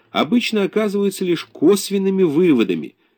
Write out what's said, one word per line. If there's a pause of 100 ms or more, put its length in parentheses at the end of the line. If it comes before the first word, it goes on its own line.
(100)
обычно
оказываются
лишь
косвенными
выводами, (220)